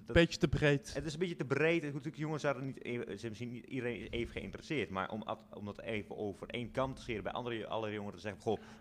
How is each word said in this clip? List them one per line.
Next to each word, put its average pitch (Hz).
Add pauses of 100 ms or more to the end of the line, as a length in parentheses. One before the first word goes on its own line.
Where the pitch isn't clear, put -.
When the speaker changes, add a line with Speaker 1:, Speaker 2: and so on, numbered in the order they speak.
Speaker 1:
dat -
Speaker 2:
Beetje 170
te 170
breed. 143
Speaker 1:
Het 143
is 156
een 151
beetje 175
te 160
breed. 156
Goed, 143
natuurlijk, 147
jongeren 151
zouden 139
niet 131
even, 117
ze 117
misschien 117
niet, 123
iedereen 120
is 113
even 117
geïnteresseerd, -
maar 95
om 107
at-, - (120)
om 101
dat 101
even -
over 101
één 120
kam 135
te -
scheren 107
bij 95
andere, 117
alle 110
jongeren 104
te 87
zeggen, 98
"Goh, 107 (220)